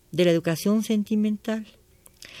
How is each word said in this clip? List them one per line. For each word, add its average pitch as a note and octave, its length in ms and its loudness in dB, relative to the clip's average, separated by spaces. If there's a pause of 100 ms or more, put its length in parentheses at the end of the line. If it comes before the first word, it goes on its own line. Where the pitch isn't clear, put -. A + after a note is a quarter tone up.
(120)
de E3+ 140 2
la F3 60 6
educación E3+ 500 2
sentimental. G#3+ 840 -2 (720)